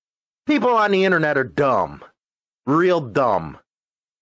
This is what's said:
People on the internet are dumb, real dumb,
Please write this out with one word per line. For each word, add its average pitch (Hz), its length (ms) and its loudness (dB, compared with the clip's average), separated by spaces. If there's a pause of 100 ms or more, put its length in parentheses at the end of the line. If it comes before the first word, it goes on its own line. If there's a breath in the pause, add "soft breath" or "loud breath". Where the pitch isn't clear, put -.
(460)
People 254 240 0
on 214 220 2
the 190 140 2
internet 160 320 0
are 127 60 0
dumb, 98 600 -2 (640)
real 170 340 2
dumb, 101 560 -2 (640)